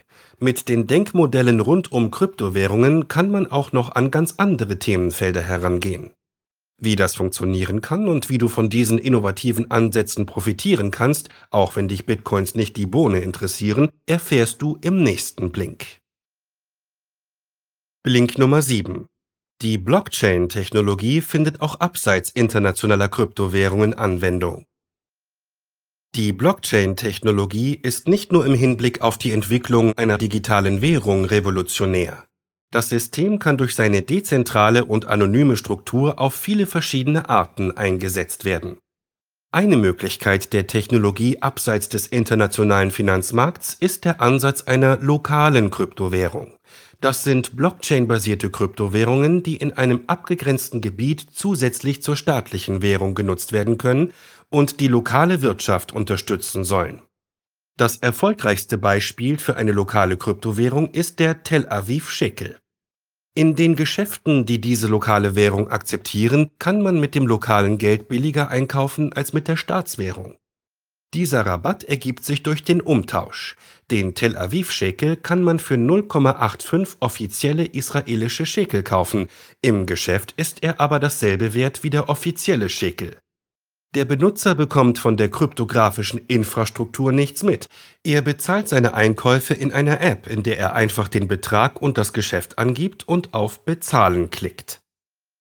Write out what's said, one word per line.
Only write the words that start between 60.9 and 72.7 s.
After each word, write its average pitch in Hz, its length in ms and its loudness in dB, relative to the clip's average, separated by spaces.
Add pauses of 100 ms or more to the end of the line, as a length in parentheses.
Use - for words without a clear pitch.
ist 170 280 -4
der 160 240 0
Tel 156 260 0
Aviv 107 400 -4
Shekel. - 480 -6 (800)
In 160 180 4
den 165 200 4
Geschäften, 151 720 -2
die 117 160 0
diese 113 260 0
lokale 104 480 2
Währung 101 340 2
akzeptieren, 120 880 0
kann 202 240 0
man 180 200 2
mit 143 120 -2
dem 135 140 2
lokalen 104 500 2
Geld 107 300 0
billiger 143 400 -2
einkaufen 135 640 -2
als - 220 -6
mit 160 160 -2
der 165 80 0
Staatswährung. 95 800 -6 (760)
Dieser 139 320 0
Rabatt 92 380 -2
ergibt 131 400 -6
sich 147 200 -4
durch 151 200 -4
den 175 180 2